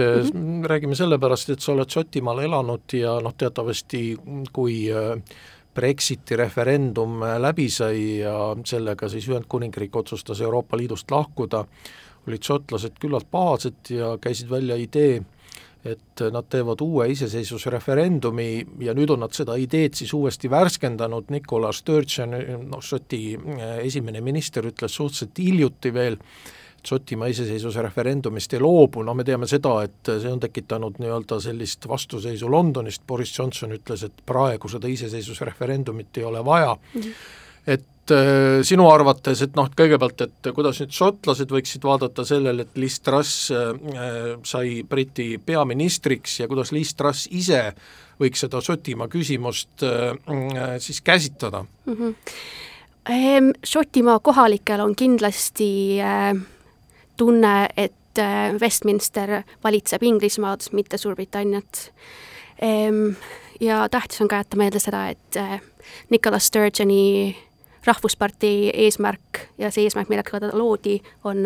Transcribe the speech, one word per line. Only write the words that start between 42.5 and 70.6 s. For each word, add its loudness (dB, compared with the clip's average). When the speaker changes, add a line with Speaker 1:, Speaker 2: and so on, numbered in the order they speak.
Speaker 2:
et -12
Liz -2
Truss, 0
äh, -2
sai -4
Briti -2
peaministriks 0
ja -2
kuidas -2
Liz -2
Truss -2
ise 2
võiks 2
seda -4
Šotimaa -4
küsimust, -4
äh, -2
siis -10
käsitleda? 0
Speaker 1:
Mhm. -4
Ehm, 4
Šotimaa 4
kohalikel 4
on 2
kindlasti, 2
äh, 2
tunne, 6
et, -4
äh, 0
Westminster 0
valitseb 2
Inglismaad, 2
mitte -2
Suurbritanniat. -4
Ehm, 2
ja 2
tähtis -2
on 4
ka 2
jätta -6
meelde 4
seda, -2
et, -10
äh, -6
Nicola 4
Sturgeoni 2
Rahvuspartei 0
eesmärk 0
ja -2
see 2
eesmärk, 0
millega -2
ta -4
loodi, 0